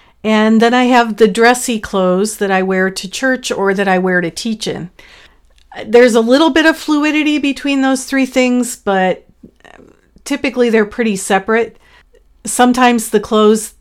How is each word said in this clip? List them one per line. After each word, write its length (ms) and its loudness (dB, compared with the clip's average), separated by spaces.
And 380 2
then 120 2
I 120 2
have 320 2
the 100 6
dressy 520 0
clothes 580 -2
that 140 -2
I 120 0
wear 260 -2
to 200 -12
church 420 -4
or 220 -2
that 160 -2
I 80 2
wear 240 0
to 100 -4
teach 360 -8
in. 240 -10
There's 300 4
a 60 2
little 300 2
bit 140 2
of 120 2
fluidity 600 -2
between 440 -2
those 240 -2
three 200 -2
things, 520 -2
but 480 -2
typically 460 -2
they're 160 2
pretty 300 -4
separate. 600 -2
Sometimes 640 2
the 100 2
clothes 600 2